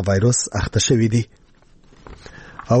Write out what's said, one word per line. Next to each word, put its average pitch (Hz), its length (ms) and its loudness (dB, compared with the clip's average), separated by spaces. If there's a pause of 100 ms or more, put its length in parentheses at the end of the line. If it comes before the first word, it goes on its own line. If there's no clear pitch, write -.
وایرس 98 340 2 (200)
اخته - 260 -2
شوي 117 280 2
دي. 117 80 0 (1500)
او 117 100 4